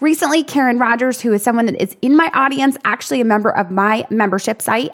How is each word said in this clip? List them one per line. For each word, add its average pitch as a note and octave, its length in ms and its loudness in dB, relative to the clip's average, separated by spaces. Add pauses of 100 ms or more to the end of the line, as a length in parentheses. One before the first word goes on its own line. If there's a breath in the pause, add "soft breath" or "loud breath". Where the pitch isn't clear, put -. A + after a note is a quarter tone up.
Recently, D#4 440 0
Karen B3+ 340 2
Rogers, A#3+ 440 0
who A#3 100 0
is G3+ 100 0
someone A#3 220 2
that A3 160 -2
is - 220 -4
in C4 120 4
my E4 200 4
audience, C4+ 500 0
actually A#3+ 380 -2
a - 20 0
member G#3+ 260 2
of F3+ 200 -2
my G#3 400 0
membership G#3 500 -2
site A3+ 320 -2